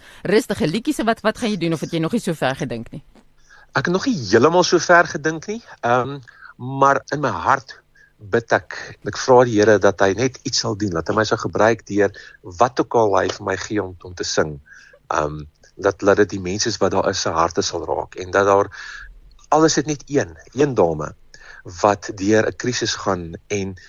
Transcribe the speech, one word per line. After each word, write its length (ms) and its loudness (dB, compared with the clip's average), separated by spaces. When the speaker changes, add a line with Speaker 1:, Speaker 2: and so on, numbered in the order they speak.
Speaker 1:
rustige 440 0
liedjies, 380 -2
wat, 160 0
wat 160 -2
gaan 120 -4
jy 80 -2
doen, 160 -2
of 80 -4
het 100 -8
jy 80 -2
nog 140 -2
nie 80 -2
so 120 -4
ver 220 -2
gedink 360 -8
nie? 120 -14
Speaker 2:
Ek 100 0
het 80 0
nog 140 -2
nie 80 0
heeltemal 480 4
so 160 2
ver 280 4
gedink 400 -6
nie. 140 -8
Ehm, 360 0
maar 440 2
in 100 -4
my 80 0
hart 440 -2
bid 240 0
ek, 220 -6
ek 140 -8
vra 240 6
die 160 2
Here 200 8
dat 200 2
hy 160 4
net 220 -2
iets 160 -2
sal 160 -4
doen, 160 -2
dat 140 -4
hy 80 -4
my 100 2
sal 140 0
gebruik 440 0
deur 280 0
wat 200 2
ook 160 -2
al 220 4
hy 100 2
vir 180 -8
my 140 -2
gee 240 -4
om, 80 -10
om 80 -16
te 80 -8
sing. 320 -2
Ehm, 320 -4
dat, 240 -2
dat 240 4
dit 140 -2
die 20 -8
mense 320 -4
is 80 -10
wat 160 0
daar 160 0
is, 100 -6
se 140 -4
harte 260 0
sal 240 -6
raak, 300 -6
en 160 -10
dat 160 4
daar, 240 4
alles 240 4
het 120 -2
net 200 -8
een, 240 -2
een 200 0
dame 360 0
wat 340 2
deur 320 2
'n 100 -4
krisis 380 -4
gaan 400 -4
en 260 -6